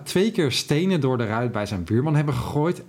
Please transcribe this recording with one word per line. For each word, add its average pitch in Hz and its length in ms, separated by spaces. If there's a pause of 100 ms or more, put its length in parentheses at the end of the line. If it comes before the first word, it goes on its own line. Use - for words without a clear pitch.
twee 196 260
keer 156 220
stenen 170 480
door 127 180
de 117 80
ruit 117 260
bij 104 140
zijn 98 180
buurman 127 320
hebben 147 180
gegooid 147 540